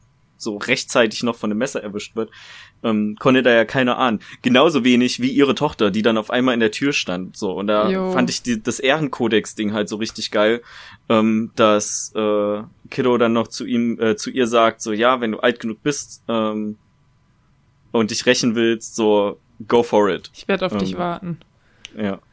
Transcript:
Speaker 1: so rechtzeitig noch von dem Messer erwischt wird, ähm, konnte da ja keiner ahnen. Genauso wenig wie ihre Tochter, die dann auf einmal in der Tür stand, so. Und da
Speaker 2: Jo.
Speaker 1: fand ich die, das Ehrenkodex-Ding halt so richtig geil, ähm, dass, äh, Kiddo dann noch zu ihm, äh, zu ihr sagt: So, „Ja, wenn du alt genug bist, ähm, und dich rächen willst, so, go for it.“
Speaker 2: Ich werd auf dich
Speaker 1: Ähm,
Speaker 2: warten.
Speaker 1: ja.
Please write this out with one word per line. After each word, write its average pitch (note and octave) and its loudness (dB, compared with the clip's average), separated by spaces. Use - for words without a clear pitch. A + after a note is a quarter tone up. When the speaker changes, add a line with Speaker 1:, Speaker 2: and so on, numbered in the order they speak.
Speaker 1:
so G#2+ -6
rechtzeitig A#2 0
noch A#2 -2
von G#2+ -6
dem G#2 -4
Messer A#2 -4
erwischt G2+ -10
wird, A2+ -6
ähm, G#2+ 0
konnte C3 4
da B2 4
ja A#2 6
keiner B2 0
ahnen. A#2+ 0
Genauso B2+ 4
wenig B2 2
wie B2 0
ihre C3+ 4
Tochter, A#2+ 0
die G#2+ -2
dann A2+ 2
auf G#2+ -6
einmal B2+ 0
in A#2+ -2
der A2 2
Tür C#3+ -2
stand, F#2 -6
so. G2 -6
Und G2 -6
da G#2+ 2
Speaker 2:
Jo. F#3 -2
Speaker 1:
fand B2 0
ich - -6
die, A#2 -4
das - -4
Ehrenkodex-Ding A#2+ 0
halt G#2 -2
so A2 -6
richtig A2 -8
geil, A2 2
ähm, A2 0
dass, G#2+ 2
äh, G#2 0
Kiddo B2+ 2
dann A#2 2
noch A2+ 0
zu - -10
ihm, A#2 -2
äh, A2 2
zu - -8
ihr B2 0
sagt: A2+ 2
So, A2+ -4
„Ja, A#2+ 2
wenn A2+ -2
du G#2+ -6
alt A#2+ 0
genug A2 -8
bist, - -6
ähm, G#2+ -4
und A2 0
dich - -6
rächen B2 2
willst, A#2 0
so, G#2 2
go A#2+ 4
for G#2 4
it.“ E2 -6
Speaker 2:
Ich - -20
werd F#3+ -2
auf F#3 -2
dich F#3+ -4
Speaker 1:
Ähm, F3+ -10
Speaker 2:
warten. F3 -6
Speaker 1:
ja. G#2 -6